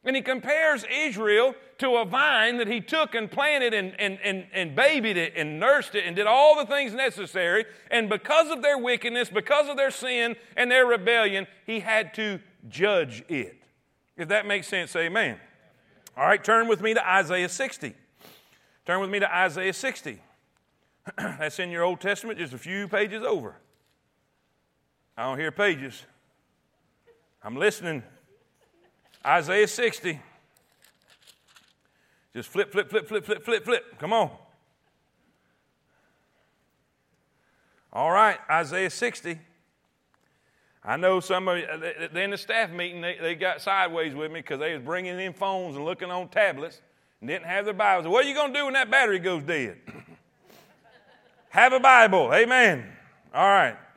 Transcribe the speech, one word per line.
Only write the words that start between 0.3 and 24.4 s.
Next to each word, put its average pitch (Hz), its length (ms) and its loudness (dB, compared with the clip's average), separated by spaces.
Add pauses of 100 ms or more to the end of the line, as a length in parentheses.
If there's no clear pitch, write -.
Israel 240 680 2 (240)
to 254 180 2
a 226 80 2
vine 240 520 2
that 226 120 -2
he 233 120 -4
took 311 340 -2
and 220 160 -4
planted 277 440 0
and, 190 240 -4
and, 196 260 -2
and, 190 280 -4
and 175 220 -4
babied 233 440 2
it 165 180 -4
and 151 240 -6
nursed 262 340 2
it 202 120 -2
and 170 100 -6
did 208 100 0
all 285 300 8
the 294 80 -2
things 269 300 -2
necessary. 202 720 -2 (240)
And 226 180 0
because 294 420 2
of 262 120 -6
their 285 160 2
wickedness, 240 500 -2
because 277 400 0
of 285 80 -6
their 269 140 0
sin 233 460 -4 (200)
and 247 140 0
their 254 160 6
rebellion, 214 600 2 (200)
he 220 140 -4
had 220 340 -2
to 208 260 -4 (280)
judge 147 600 0
it. 123 320 -8 (600)
If 160 80 -8
that 208 180 0
makes 202 200 -4
sense, 180 300 -6
amen. 170 420 -2 (760)
All 139 120 0
right, 196 160 4
turn 226 260 2
with 196 140 0
me 220 100 -2
to 220 160 0
Isaiah 180 400 0
sixty. 180 460 -8 (920)
Turn 180 160 -2
with 190 80 -4
me 202 120 -4
to 180 140 0
Isaiah 185 380 2
sixty. 156 480 -8 (500)
<clears throat> - 460 -20
That's 156 420 -8
in 180 120 -6
your 170 140 -2
Old 180 160 -2
Testament, 202 380 -6
just 151 140 -8
a 123 60 -14
few 190 280 -8
pages 208 360 -4
over. 135 340 -4 (1600)